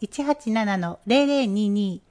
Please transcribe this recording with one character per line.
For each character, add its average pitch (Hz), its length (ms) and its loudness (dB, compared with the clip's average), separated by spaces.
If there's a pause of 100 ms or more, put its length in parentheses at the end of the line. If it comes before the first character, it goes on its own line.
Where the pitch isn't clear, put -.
一 277 240 -6
八 285 260 -2
七 208 260 0
の 175 300 -4
零 277 200 4
零 277 200 2
二 208 220 0
二。 202 420 -2